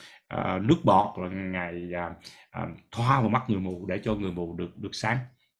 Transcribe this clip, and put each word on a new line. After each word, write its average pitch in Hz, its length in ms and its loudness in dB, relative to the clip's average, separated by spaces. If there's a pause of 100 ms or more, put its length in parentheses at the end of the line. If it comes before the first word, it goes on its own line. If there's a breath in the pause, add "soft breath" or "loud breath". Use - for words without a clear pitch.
(280 loud breath)
à, 92 340 0
nước 139 220 4
bọt 101 340 6
là 90 100 -6
Ngài, 90 640 -4
à, 87 160 -4 (400 loud breath)
à, 87 160 -6 (240)
thoa 127 300 2
vào 110 80 4
mắt 113 200 2
người 98 120 2
mù 92 260 -4
để 90 120 -2
cho 107 160 0
người 98 180 -2
mù 85 240 -4
được, 87 220 -8
được 98 160 -8
sáng. 117 240 0 (420)